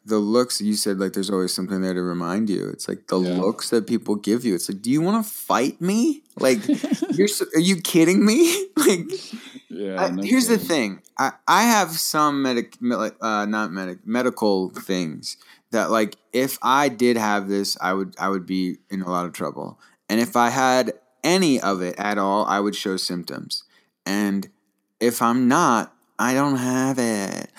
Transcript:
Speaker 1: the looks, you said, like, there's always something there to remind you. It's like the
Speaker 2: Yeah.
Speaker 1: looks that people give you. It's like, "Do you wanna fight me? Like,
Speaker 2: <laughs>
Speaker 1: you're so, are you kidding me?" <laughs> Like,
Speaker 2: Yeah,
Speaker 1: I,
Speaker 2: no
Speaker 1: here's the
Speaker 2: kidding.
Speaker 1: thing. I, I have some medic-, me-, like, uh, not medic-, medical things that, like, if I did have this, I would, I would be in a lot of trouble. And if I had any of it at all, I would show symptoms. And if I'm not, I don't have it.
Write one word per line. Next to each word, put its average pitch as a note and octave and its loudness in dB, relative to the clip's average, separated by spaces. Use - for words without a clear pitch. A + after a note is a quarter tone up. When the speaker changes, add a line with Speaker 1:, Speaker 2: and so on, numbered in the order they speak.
Speaker 1:
the G#2+ 0
looks, A2+ 0
you G#2+ 0
said, G#2 -2
like, F#2+ -2
there's F#2+ -4
always F#2 0
something F#2+ -4
there F#2 0
to F2+ -2
remind F2+ -2
you. G1+ -4
It's - -10
like - -8
the F#2+ 2
Speaker 2:
Yeah. F2+ 0
Speaker 1:
looks G2+ -2
that A2+ 2
people G#2+ -2
give G#2 0
you. A2+ 0
It's - -4
like, G2 -8
"Do A2+ -4
you D3+ 2
wanna G#3 0
fight - -2
me? A3+ 0
Like, - 4
Speaker 2:
<laughs> D4+ -2
Speaker 1:
you're G3 2
so, G3 -4
are D#3+ 4
you F#3 4
kidding F3+ 4
me?" E4+ 4
<laughs> - -20
Like, G#3 4
Speaker 2:
Yeah, F#3+ -6
Speaker 1:
I, F#3 2
Speaker 2:
no F3+ -4
Speaker 1:
here's A#3+ 2
the A#3 4
Speaker 2:
kidding. F3+ -2
Speaker 1:
thing. A#2 0
I, C3 0
I F#3 6
have G#3 4
some D3+ 0
medic-, B2 -2
me-, A#2+ 0
like, G#2 -4
uh, G#2+ 0
not G#2+ -2
medic-, F#2 -8
medical G#2+ 0
things - -6
that, G2+ 0
like, A2 0
if C3 -2
I C3+ 4
did B2 2
have G#2 0
this, G2 0
I F#2 0
would, F#2+ -4
I F#2+ -2
would F#2 -4
be F#2 -2
in F#2+ -6
a F2+ -6
lot F2+ -2
of E2 -10
trouble. - -8
And A2 2
if A#2+ 0
I A#2+ 4
had B2+ 2
any E3 4
of F#2+ 0
it F2+ -4
at G#2 -2
all, G2 2
I G2+ 0
would G#2 0
show F#2+ -4
symptoms. - -8
And G2 -2
if A#2+ 0
I'm A#2+ 2
not, C3 2
I A#2+ 0
don't C#3 2
have B2+ 0
it. G2+ -2